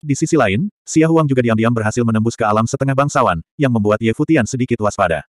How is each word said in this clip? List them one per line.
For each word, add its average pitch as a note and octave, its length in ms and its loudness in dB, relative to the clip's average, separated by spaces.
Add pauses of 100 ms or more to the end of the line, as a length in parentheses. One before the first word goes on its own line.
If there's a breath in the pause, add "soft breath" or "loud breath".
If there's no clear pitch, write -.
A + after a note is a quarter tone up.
Di C#3+ 160 -4
sisi - 180 -4
lain, C3 380 0 (160)
Xia D#3+ 180 2
Huang D#3+ 220 2
juga C3+ 160 2
diam-diam A2+ 260 2
berhasil A2+ 320 -2
menembus A2+ 320 0
ke - 80 -6
alam G#2+ 220 2
setengah C3+ 320 -2
bangsawan, B2 480 0 (160)
yang C#3 100 2
membuat G#2+ 300 0
Ye A2+ 160 0
Futian D3+ 320 0
sedikit B2 320 -4
waspada. F#2 580 -2